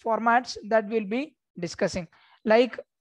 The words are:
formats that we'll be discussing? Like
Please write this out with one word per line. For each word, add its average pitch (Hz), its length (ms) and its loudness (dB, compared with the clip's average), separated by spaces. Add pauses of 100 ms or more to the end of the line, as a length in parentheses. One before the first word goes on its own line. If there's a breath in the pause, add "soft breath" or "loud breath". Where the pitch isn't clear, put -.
formats 233 540 0 (120)
that 220 200 2
we'll 220 180 -2
be 254 280 -6 (240)
discussing? 175 480 -6 (380 soft breath)
Like 226 340 4 (220)